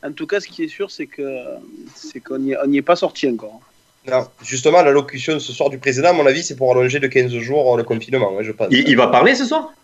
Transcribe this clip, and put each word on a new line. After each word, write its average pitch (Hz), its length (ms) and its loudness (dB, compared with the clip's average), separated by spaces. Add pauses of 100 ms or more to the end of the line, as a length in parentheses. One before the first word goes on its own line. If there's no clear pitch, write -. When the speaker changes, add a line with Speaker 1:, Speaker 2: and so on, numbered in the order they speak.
Speaker 1:
en 147 80 -10
tout 156 160 -10
cas, 202 120 -2
ce 190 80 -12
qui - 160 -8
est 160 40 -6
sûr, 196 240 -8
c'est - 160 -12
que, 135 320 -10 (560)
c'est 208 240 -18
qu'on 131 200 -10
n'y, 135 160 -2
on 143 120 -4
n'y 143 100 2
est 135 60 2
pas 175 120 4
sorti 156 340 -4
encore. 110 300 -8 (460)
Speaker 2:
Non, 127 220 -2 (160)
justement, 151 380 4
l'allocution 143 580 2
ce 135 140 -12
soir 143 160 0
du 139 80 -10
président, 131 320 0
à 175 40 4
mon 151 120 2
avis, 139 180 4
c'est - 140 -10
pour 127 140 2
allonger 127 280 2
de 135 80 -2
quinze 127 300 2
jours, 127 360 2
euh, 120 40 2
le 117 60 0
confinement, 113 540 -2
hein, 107 60 -4
je 110 80 -8
pense. 107 200 -4
Speaker 3:
Il, 127 180 0
il 123 80 4
va 120 100 6
parler 180 280 4
ce 262 100 -4
soir ? 311 260 -4 (120)